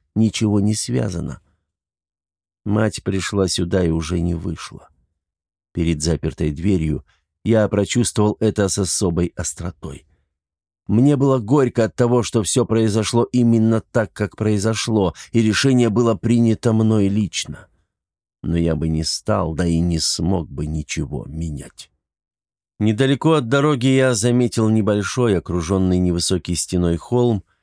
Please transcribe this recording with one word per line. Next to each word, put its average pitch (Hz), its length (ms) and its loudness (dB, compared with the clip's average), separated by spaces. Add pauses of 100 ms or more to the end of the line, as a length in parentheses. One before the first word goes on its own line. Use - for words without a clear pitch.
(160)
ничего 107 460 2
не 107 140 0
связано. 104 640 -6 (1200)
Мать 104 380 0
пришла 98 440 -2
сюда 90 360 0
и 82 60 2
уже 82 300 -2
не 87 160 -2
вышла. - 540 -10 (840)
Перед 82 260 0
запертой 78 500 -2
дверью 78 540 -2 (380)
я 107 240 2
прочувствовал 104 720 0
это 104 300 0
с - 80 -4
особой 87 580 -2
остротой. - 720 -10 (800)
Мне 135 300 4
было 135 220 2
горько 120 460 2
от 98 100 -6
того, 120 280 2
что 110 200 0
всё 117 220 0
произошло 113 600 0
именно 113 560 2
так, - 320 -2
как - 240 -4
произошло, 107 760 0 (200)
и 113 80 4
решение 120 480 4
было 113 260 2
принято 117 560 2
мной 110 380 4
лично. - 580 -4 (720)
Но 82 140 -2
я 82 200 2
бы 76 120 -2
не 80 160 -2
стал, 92 520 -2
да 85 100 -2
и 82 140 2
не 85 200 0
смог 85 500 -2
бы 73 180 -8
ничего 76 600 -8
менять. 76 640 -12 (880)
Недалеко 131 540 2
от 123 160 0
дороги 139 380 0
я 131 260 2
заметил 117 560 2
небольшой, 104 680 0
окружённый 90 600 0
невысокой 90 580 0
стеной 87 420 -2
холм, 120 460 0 (200)